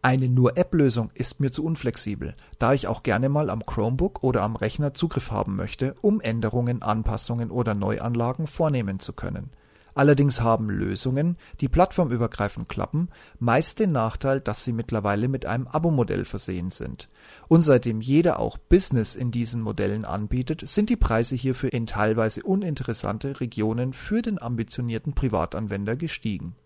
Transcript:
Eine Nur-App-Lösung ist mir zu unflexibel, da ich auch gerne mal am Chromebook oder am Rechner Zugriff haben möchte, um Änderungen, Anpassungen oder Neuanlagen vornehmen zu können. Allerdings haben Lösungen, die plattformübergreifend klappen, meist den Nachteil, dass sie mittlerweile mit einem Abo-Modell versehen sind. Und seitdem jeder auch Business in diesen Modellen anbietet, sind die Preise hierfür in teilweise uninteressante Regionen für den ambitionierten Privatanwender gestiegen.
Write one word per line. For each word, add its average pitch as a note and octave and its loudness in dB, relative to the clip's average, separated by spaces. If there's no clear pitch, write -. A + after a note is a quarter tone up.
Eine B2+ 4
Nur-App-Lösung B2 4
ist - -6
mir C#3 2
zu D3+ -4
unflexibel, A#2 -4
da A#2+ 4
ich C3+ -2
auch - -2
gerne A#2+ 2
mal D3 2
am A2 -4
Chromebook B2+ -2
oder A#2+ 2
am A2 0
Rechner C#3 -2
Zugriff - -4
haben G2 -2
möchte, - -4
um G#3 2
Änderungen, A#2 -2
Anpassungen A2 -2
oder A2+ 0
Neuanlagen A#2 -2
vornehmen B2 -2
zu - -10
können. - -8
Allerdings C#3 4
haben A2+ 2
Lösungen, B2+ -2
die C#3 0
plattformübergreifend A#2+ 2
klappen, D#3 -2
meist A#2 2
den G3 4
Nachteil, C3+ 0
dass - -4
sie A#2+ -2
mittlerweile G#2+ 0
mit C3+ -2
einem A#2+ -2
Abo-Modell B2+ 0
versehen F#2 -6
sind. - -10
Und E3 8
seitdem A#2+ 4
jeder D3 4
auch - -2
Business C3 2
in B2 -4
diesen A#2 -4
Modellen G#2 -2
anbietet, B2 -4
sind G#3 0
die A#3 4
Preise A#2+ 2
hierfür B2+ -2
in A#2 -2
teilweise A2 0
uninteressante C#3 -2
Regionen A#2 -2
für - -2
den G#3+ -4
ambitionierten A#2 -4
Privatanwender G2+ 0
gestiegen. G#2+ -6